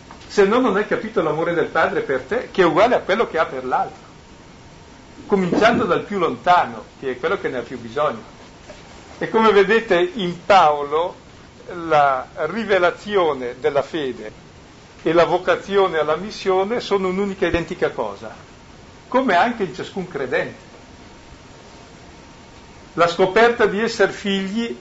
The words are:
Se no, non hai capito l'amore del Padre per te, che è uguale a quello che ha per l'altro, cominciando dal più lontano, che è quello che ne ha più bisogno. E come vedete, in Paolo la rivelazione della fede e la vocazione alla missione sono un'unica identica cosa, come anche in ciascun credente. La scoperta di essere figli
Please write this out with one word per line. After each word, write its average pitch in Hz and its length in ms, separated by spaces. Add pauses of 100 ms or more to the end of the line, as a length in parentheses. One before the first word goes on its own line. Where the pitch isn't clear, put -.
(280)
Se 202 160
no, 208 160
non 220 160
hai 208 100
capito 123 360
l'amore 160 320
del 147 120
Padre 165 360
per 135 200
te, 247 280
che - 100
è 180 40
uguale 185 320
a - 40
quello 202 300
che 160 80
ha 160 80
per 131 180
l'altro, 175 400 (1200)
cominciando 208 580
dal 165 180
più 202 160
lontano, 135 640 (160)
che 131 120
è 120 60
quello 190 220
che 165 80
ne 135 100
ha 117 40
più 123 160
bisogno. 117 440 (960)
E 165 120
come 220 220
vedete, 196 600
in 175 300
Paolo 156 720 (720)
la 143 480
rivelazione 175 1300
della 143 220
fede 123 640 (580)
e 165 100
la 170 120
vocazione 175 720
alla 151 180
missione 190 640
sono 190 280
un'unica 190 380
identica 165 440
cosa, 107 440 (760)
come 247 280
anche 226 260
in 156 120
ciascun 170 340
credente. 135 560 (2250)
La 165 120
scoperta 220 600
di 190 140
essere 208 320
figli 196 680